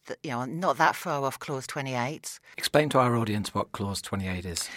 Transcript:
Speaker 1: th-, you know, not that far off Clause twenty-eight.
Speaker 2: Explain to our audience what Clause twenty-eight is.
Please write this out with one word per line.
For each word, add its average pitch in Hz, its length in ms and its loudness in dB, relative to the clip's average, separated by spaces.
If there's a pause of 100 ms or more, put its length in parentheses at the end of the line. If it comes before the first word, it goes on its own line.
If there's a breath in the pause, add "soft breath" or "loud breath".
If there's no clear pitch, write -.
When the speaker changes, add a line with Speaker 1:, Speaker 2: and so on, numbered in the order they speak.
Speaker 1:
th-, 127 160 -8
you 156 80 -8
know, 123 160 -2
not 160 320 0
that 160 180 6
far 147 280 -2
off 131 140 -2
Clause 135 280 -6
twenty-eight. 135 720 -4 (180 loud breath)
Speaker 2:
Explain 151 340 4
to 139 80 6
our 123 180 6
audience 107 380 0
what - 180 -2
Clause 98 280 -4
twenty-eight 92 460 -4
is. 85 200 -2 (100)